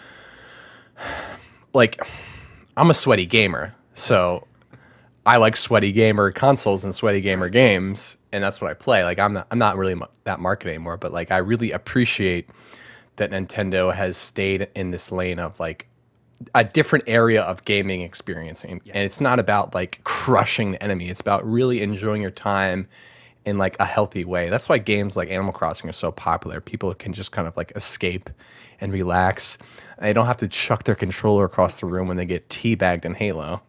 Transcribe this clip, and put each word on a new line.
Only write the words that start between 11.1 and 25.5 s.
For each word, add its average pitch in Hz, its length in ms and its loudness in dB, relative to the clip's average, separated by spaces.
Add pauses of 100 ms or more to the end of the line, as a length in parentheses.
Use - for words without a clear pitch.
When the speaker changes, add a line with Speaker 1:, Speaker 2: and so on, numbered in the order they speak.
Speaker 1:
like, 85 180 -6
I 92 80 2
really 110 340 0
appreciate 92 760 -2 (680)
that 104 140 -2
Nintendo 95 640 0
has 92 240 -4
stayed 98 580 -4
in 92 160 -6
this 87 220 -10
lane 90 260 -4
of, 85 220 -8
like, 82 260 -8 (680)
a 120 100 6
different 147 420 2
area 113 360 4
of 90 240 -6
gaming 98 340 0
experience. 80 640 -12
And, 87 200 -12
Speaker 2:
Yeah. 101 100 -14
Speaker 1:
and 101 100 -2
it's - 160 -6
not 127 180 2
about, 104 360 0
like, 92 300 -6
crushing - 680 0
the - 100 -8
enemy. 92 280 -4
It's 92 100 -10
about 101 300 0
really 120 320 0
enjoying 104 400 -2
your 92 80 -4
time 95 580 -2 (560)
in, 101 140 -2
like, 95 200 0
a 98 60 2
healthy 98 400 -2
way. 87 240 -2
That's 101 200 -2
why 147 100 4
games 101 400 -2
like 85 120 -4
Animal 95 220 -2